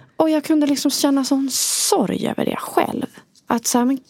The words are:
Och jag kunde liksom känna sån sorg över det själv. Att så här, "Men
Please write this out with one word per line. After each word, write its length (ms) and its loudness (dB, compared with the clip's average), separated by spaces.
Och 120 4
jag 140 2
kunde 240 2
liksom 240 0
känna 320 2
sån 280 0
sorg 760 0
över 180 -2
det 140 -2
själv. 460 -2
Att 200 -2
så 100 2
här, 80 2
"Men 140 0